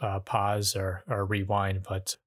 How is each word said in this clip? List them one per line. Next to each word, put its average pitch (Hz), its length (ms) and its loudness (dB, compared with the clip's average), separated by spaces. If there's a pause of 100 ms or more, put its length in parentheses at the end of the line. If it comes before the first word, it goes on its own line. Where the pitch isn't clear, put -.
uh, 98 180 0
pause 101 560 0
or, 95 320 -2
or 101 160 0
rewind, 98 640 2
but 95 280 -4 (100)